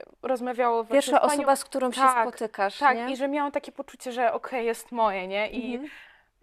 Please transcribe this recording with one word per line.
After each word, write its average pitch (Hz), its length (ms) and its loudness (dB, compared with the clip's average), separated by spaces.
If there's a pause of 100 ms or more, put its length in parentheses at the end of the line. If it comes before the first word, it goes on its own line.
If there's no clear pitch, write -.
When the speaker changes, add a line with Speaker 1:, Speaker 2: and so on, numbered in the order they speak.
(220)
Speaker 1:
rozmawiało 240 640 0
właśnie 220 100 -4
Speaker 2:
Pierwsza 277 240 4
Speaker 1:
z - 40 8
panią. 302 120 4
Speaker 2:
osoba, 277 220 4
z 262 100 -8
którą 254 260 -2
się 247 80 -6
Speaker 1:
Tak, 254 280 4
Speaker 2:
spotykasz, 214 520 -4
Speaker 1:
tak, 269 180 4
Speaker 2:
nie? 240 160 -4
Speaker 1:
i - 40 -2
że 269 100 -2
miałam 285 240 -2
takie 294 200 -6
poczucie, 262 400 -12
że 233 220 0
okej, 233 320 -4
jest 226 260 -4
moje, 202 360 0
nie? 202 220 -2
I 247 240 -6
Speaker 2:
Mhm. 277 180 -10 (520)